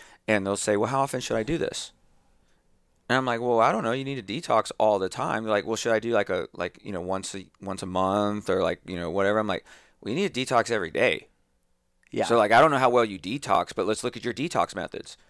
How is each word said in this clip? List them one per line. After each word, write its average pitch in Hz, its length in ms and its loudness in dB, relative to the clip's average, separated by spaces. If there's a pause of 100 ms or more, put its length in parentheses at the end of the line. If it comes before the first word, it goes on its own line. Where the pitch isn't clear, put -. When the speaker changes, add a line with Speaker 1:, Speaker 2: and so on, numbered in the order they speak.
(280)
Speaker 1:
And 104 180 2
they'll 98 120 0
say, 104 200 0
"Well, 107 120 0
how 135 120 -2
often 135 180 -4
should 123 160 -4
I 113 80 -2
do 151 140 -4
this?" - 340 -6 (1160)
And 123 80 2
I'm 131 80 0
like, 117 160 -2
"Well, 123 180 2
I 117 120 6
don't 208 120 -2
know. 117 80 -2
You 135 140 -4
need 135 200 -8
to 98 160 -8
detox 113 360 0
all 104 220 4
the 92 100 -2
time." 117 340 -4
They're 110 80 -4
like, 104 140 0
"Well, 110 100 -2
should 117 180 -2
I 110 60 4
do, 113 120 -2
like, 104 180 2
a, 90 240 -2
like, 87 300 -6
you 104 80 -10
know, 90 100 -6
once 95 340 -6
a, 95 120 -14 (140)
once 95 200 -8
a 98 60 -8
month 101 640 0
or, 95 140 2
like, 85 220 0
you 92 100 -8
know, 87 140 -6
whatever?" 98 300 2
I'm 107 80 -2
like, 95 180 -4 (340)
"Well, 101 140 -6
you - 60 -4
need 190 140 -4
to 123 120 -4
detox 120 260 2
every 95 200 -2
day." 101 360 0 (840)
Speaker 2:
Yeah. 110 140 -2
Speaker 1:
So, 117 120 4
like, 104 140 4
I 117 100 8
don't 160 100 8
know 143 60 2
how 127 120 4
well 120 140 4
you 104 160 -4
detox, 101 560 -2
but 92 120 -2
let's 107 160 0
look 123 120 -6
at 113 80 -12
your 117 100 -4
detox 92 420 -2
methods. - 420 -10 (120)